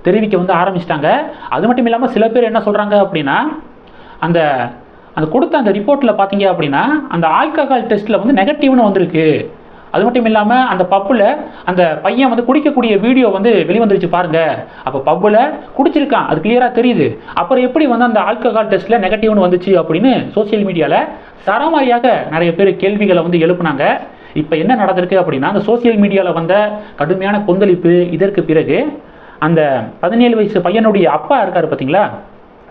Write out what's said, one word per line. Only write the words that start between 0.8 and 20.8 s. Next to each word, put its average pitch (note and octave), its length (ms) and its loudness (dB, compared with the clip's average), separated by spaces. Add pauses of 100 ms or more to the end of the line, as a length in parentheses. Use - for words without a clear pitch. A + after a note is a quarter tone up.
அது D#3 180 0
மட்டும் A#3+ 180 2
இல்லாம A#3 220 0
சில A3+ 200 2
பேர் A#3+ 160 2
என்ன A3 160 0
சொல்றாங்க G#3 480 0
அப்படின்னா, D3+ 300 -2 (840)
அந்த D3+ 500 0 (500)
அந்த D#3 120 -4
கொடுத்த D#4 260 0
அந்த A3 140 0
ரிப்போர்ட்ல G#3+ 480 0
பாத்தீங்க G3 260 -2
அப்படின்னா, D#3+ 360 0 (280)
அந்த E3+ 180 -2
ஆல்கஹால் C4 580 0
டெஸ்ட்ல G3+ 400 -2
வந்து A#3 160 2
நெகட்டிவ்னு C4+ 420 2
வந்திருக்கு. E3+ 680 0 (400)
அது F3+ 120 0
மட்டும் A#3+ 220 0
இல்லாம, A3 300 2
அந்த F#3 360 0
பப்ல G3+ 460 2 (280)
அந்த F3 360 0
பையன் A#3+ 280 0
வந்து A#3 140 -2
குடிக்கக்கூடிய B3 560 0
வீடியோ A#3+ 300 2
வந்து G3 380 2
வெளிவந்துருச்சு G3 420 0
பாருங்க. E3 560 -2 (180)
அப்ப C3+ 300 -2
பப்ல G#3+ 400 2 (240)
குடிச்சிருக்கான், C4+ 480 0
அது - 160 -2
கிளியரா A#3+ 440 0
தெரியுது. G#3 320 0 (160)
அப்புறம் B3 300 0
எப்படி D4 240 2
வந்து A#3+ 180 2
அந்த A3 140 0
ஆல்கஹால் G#3 480 0
டெஸ்ட்ல G3 380 0
நெகட்டிவ்னு G#3 440 2
வந்துச்சு F3+ 340 2
அப்படின்னு F3+ 460 0
சோஷியல் G#3 360 -2
மீடியால E3 300 -2 (500)